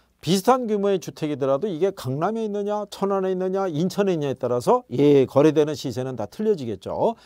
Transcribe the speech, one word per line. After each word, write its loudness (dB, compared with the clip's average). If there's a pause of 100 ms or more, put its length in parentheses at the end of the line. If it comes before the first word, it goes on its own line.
(200)
비슷한 2
규모의 0
주택이더라도 -2
이게 0
강남에 -4
있느냐, -4
천안에 -2
있느냐, -2
인천에 0
있느냐에 -2
따라서, 0
예, 6
거래되는 4
시세는 -6
다 -6
틀려지겠죠. -2 (120)